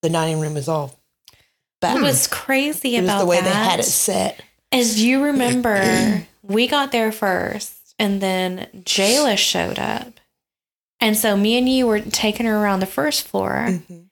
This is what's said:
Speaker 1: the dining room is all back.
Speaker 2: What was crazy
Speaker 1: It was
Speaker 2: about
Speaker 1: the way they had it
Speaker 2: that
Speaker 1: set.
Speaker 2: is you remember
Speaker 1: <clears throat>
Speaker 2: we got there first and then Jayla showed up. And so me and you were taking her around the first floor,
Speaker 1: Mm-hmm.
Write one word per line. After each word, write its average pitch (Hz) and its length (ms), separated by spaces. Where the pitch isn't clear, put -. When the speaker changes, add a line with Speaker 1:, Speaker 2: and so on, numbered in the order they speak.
Speaker 1:
the 165 60
dining 160 300
room 156 180
is 135 100
all 147 320
back. - 140
Speaker 2:
What 277 80
was 262 240
crazy 269 720
Speaker 1:
It 226 40
was 185 80
Speaker 2:
about 202 120
Speaker 1:
the 185 40
way 175 160
they 185 80
had 214 300
it - 60
Speaker 2:
that - 40
Speaker 1:
set. - 520
Speaker 2:
is 226 300
you 262 220
remember 240 1120
Speaker 1:
<clears throat> - 80
Speaker 2:
we 214 240
got 285 240
there 220 220
first 196 640
and 196 240
then 185 460
Jayla 220 540
showed - 420
up. - 400
And 214 180
so 214 200
me 214 200
and 247 120
you 262 180
were 214 140
taking 214 440
her 214 160
around 196 200
the 190 40
first 285 400
floor, - 440
Speaker 1:
Mm-hmm. 175 300